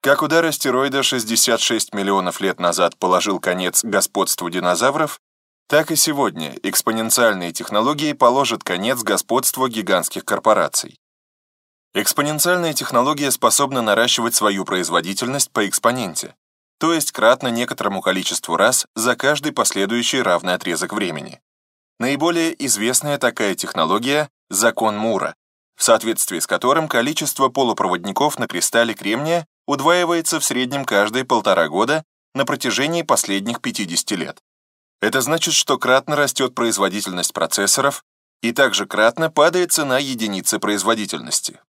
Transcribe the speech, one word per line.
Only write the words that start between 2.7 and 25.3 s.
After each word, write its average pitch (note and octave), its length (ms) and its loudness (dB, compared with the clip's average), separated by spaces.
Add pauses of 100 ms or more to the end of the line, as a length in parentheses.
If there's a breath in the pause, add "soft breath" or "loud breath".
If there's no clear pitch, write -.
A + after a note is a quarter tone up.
положил F2+ 460 0
конец F2+ 420 0
господству G2 680 -2
динозавров, A2 720 0 (480)
так D3+ 240 2
и D#3 60 0
сегодня F#2+ 680 -2
экспоненциальные A2 880 0
технологии C#3+ 640 -2
положат B2+ 500 2
конец A2 400 -2
господству A#2 640 0
гигантских G2 560 -2
корпораций. - 760 0 (960)
Экспоненциальная D#3 800 0
технология C#3 560 0
способна C3 520 2
наращивать A2+ 540 2
свою G2+ 280 2
производительность F#2 880 -2
по G#2 160 0
экспоненте, A#2 680 -2 (460)
то E3 140 2
есть D#3+ 180 -2
кратно B2 380 2
некоторому A#2 520 -2
количеству F#2 540 -2
раз A2 300 2 (100)
за A2+ 220 0
каждый C#3+ 340 0
последующий A2+ 680 0
равный F2+ 320 0
отрезок F2 400 -4
времени. E2 480 -6 (580)
Наиболее E3 560 0 (120)
известная B2+ 500 0
такая A2 360 0
технология — A2+ 760 0 (200)
закон G#2+ 480 0
Мура, G#2 380 -2 (400)